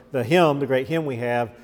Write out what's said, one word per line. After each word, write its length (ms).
the 120
hymn, 340
the 80
great 220
hymn 180
we 100
have, 360